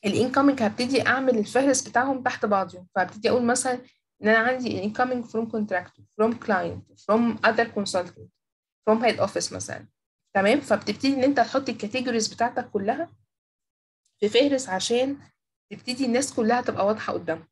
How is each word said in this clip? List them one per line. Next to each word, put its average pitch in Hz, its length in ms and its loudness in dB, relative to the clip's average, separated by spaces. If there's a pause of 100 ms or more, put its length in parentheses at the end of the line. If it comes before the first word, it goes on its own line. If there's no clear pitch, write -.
الانكومينج 262 580 2
هبتدي 247 440 0
أعمل 254 320 2
الفهرس 262 500 0
بتاعهم 262 340 0
تحت - 240 -2
بعضهم، 185 480 -2
فهبتدي 208 360 -2
أقول 240 140 2
مثلًا 247 360 0 (420)
إن 202 60 2
أنا 226 100 6
عندي 240 440 0 (100)
incoming 247 320 -2
from 226 260 -4
contractor، 208 520 -4 (180)
from 226 120 4 (140)
client، 175 480 -2 (100)
from 220 420 2
other 226 200 2 (100)
consultant، 190 520 -6 (600)
from 233 140 4
head 220 220 2
office 175 260 -4
مثلًا، - 340 -10 (480)
تمام؟ 202 260 4
فبتبتدي 233 540 0
إن 254 100 0
أنت 285 120 4
تحط 262 320 0
الكاتيجوريز 233 680 -4
بتاعتك 240 360 -4
كلها 233 400 -4 (1080)
في 208 80 2
فهرس 262 400 2
عشان 240 480 -2 (540)
تبتدي 247 360 -6
الناس 233 280 0
كلها 240 260 2
تبقى 196 260 -2
واضحة 214 260 -2
قدامها. 165 400 -6